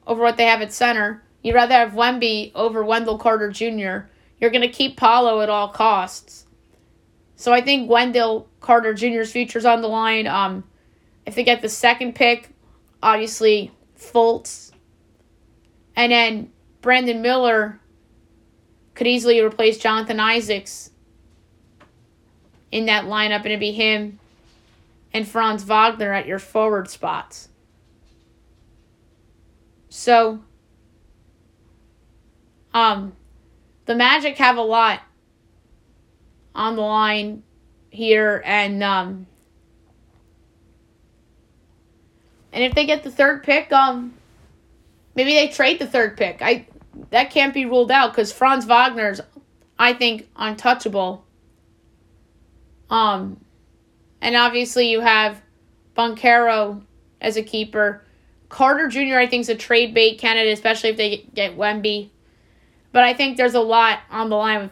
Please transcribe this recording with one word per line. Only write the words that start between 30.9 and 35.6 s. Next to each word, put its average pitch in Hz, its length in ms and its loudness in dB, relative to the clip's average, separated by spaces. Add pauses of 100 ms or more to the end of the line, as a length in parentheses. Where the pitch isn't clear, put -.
um, 202 420 0 (680)
the 233 80 -2
Magic 277 420 2
have 247 220 4
a 233 40 -2
lot 220 380 2 (1500)